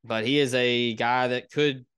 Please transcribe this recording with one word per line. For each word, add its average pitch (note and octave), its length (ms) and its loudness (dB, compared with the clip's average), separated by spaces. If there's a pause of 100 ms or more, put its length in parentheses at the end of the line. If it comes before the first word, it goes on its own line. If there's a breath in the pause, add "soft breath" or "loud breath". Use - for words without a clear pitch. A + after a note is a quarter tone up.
but A2+ 220 -4
he C#3+ 140 2
is B2+ 160 0
a A#2+ 400 0
guy B2 340 0
that B2 220 -6
could C#3 340 -2 (120)